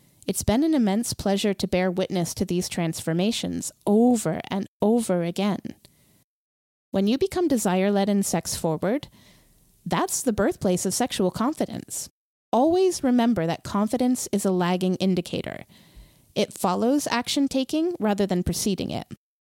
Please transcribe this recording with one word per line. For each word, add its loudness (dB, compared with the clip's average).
It's -4
been 2
an 2
immense 0
pleasure 0
to -4
bear 0
witness -2
to -2
these -2
transformations -2
over 4
and -4
over 2
again. -2
When 2
you 4
become 0
desire-led 2
and 2
sex-forward, -2
that's -2
the 0
birthplace 0
of -2
sexual 0
confidence. -6
Always 4
remember 4
that -2
confidence 0
is 0
a 2
lagging 2
indicator. -2
It 0
follows 0
action 0
taking -2
rather 2
than 0
preceding -2
it. -8